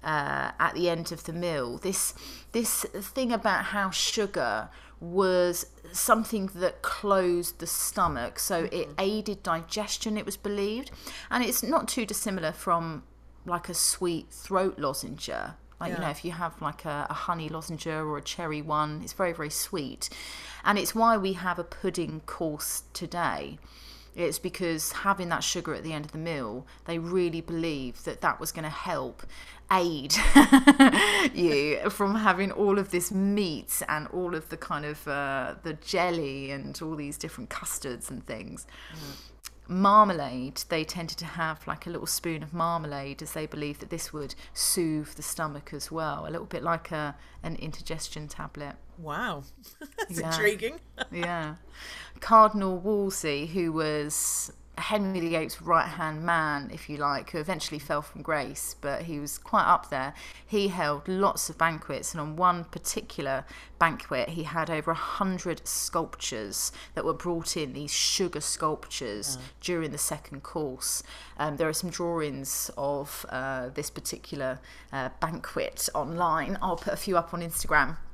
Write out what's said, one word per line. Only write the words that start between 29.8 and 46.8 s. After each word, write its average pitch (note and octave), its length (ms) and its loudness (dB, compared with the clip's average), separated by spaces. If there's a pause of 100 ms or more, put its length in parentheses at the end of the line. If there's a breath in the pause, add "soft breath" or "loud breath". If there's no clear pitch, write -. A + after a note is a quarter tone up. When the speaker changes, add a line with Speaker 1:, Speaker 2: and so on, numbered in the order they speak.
Speaker 1:
<laughs> C#4+ 1000 10
you D3+ 560 4
from G3+ 240 2
having G3 380 4
all G3+ 260 4
of G3 120 0
this F3 220 0
meat G3 760 2
and D3+ 200 0
all F3 260 -2
of D#3 140 -4
the D#3 80 -8
kind D3+ 300 -4
of, D3+ 200 -8
uh, C#3 560 0
the D#3+ 120 -4
jelly D#3 760 0
and C#3 320 -8
all D#3+ 140 -4
these C#3+ 220 -8
different C#3 320 -10
custards - 600 -6
and C3+ 160 -10
things. - 400 -10 (280 loud breath)
Speaker 2:
Mm. D3 220 -12 (520 loud breath)
Speaker 1:
Marmalade, F3+ 1000 6
they D#3+ 160 2
tended E3 340 -6
to E3+ 60 -8
have, D#3+ 420 -4
like, D3+ 200 -6
a F3 40 -8
little E3+ 160 -6
spoon D#3+ 380 -2
of D3+ 100 -12
marmalade, D#3 680 -2
as D#3 120 -8
they D#3 140 -4
believed D3 340 -6
that - 100 -10
this - 220 -6
would D3 220 -6 (200 loud breath)
soothe D#3 600 0
the D3+ 80 -12
stomach D3 500 -6
as D3 180 -8
well, D#3 360 -4
a D#3 40 -6
little E3+ 160 -6
bit E3+ 160 -6
like E3 300 -2